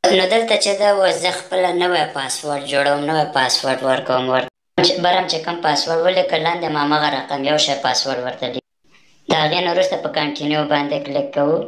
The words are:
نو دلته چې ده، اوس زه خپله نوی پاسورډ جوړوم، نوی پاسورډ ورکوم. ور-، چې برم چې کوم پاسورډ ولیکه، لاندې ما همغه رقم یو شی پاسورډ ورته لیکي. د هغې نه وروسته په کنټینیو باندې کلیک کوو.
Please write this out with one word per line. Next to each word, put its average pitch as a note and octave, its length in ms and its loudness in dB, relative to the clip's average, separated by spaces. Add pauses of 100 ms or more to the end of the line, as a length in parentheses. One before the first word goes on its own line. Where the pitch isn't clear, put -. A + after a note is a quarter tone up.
(180)
نو F#3 60 4 (100)
دلته A3+ 240 2
چې G3+ 220 0
ده، G#3 100 4
اوس F#3+ 340 4
زه F3 80 2
خپله F3+ 420 -2
نوی F3 300 2 (100)
پاسورډ C#3 480 -4 (100)
جوړوم، C#3+ 280 2 (100)
نوی D#3 160 2 (100)
پاسورډ C3 480 0
ورکوم. B2+ 460 0
ور-، B2+ 200 0 (300)
چې F3+ 200 4
برم F3+ 280 2
چې D#3+ 180 -4
کوم E3+ 160 -6
پاسورډ E3 400 0
ولیکه، F3+ 360 2
لاندې E3+ 320 -2
ما D3+ 140 0
همغه D3+ 260 2
رقم C3+ 340 -4
یو D3 140 2
شی D3 180 2 (100)
پاسورډ B2+ 340 -2
ورته B2 280 -6
لیکي. B2 200 -8 (600)
د - 40 2
هغې D#3 300 2
نه F3 80 0
وروسته F#3 260 0
په D3+ 120 -6
کنټینیو D3+ 600 -2
باندې D3 340 0
کلیک C#3 280 -2
کوو. D3+ 240 2 (100)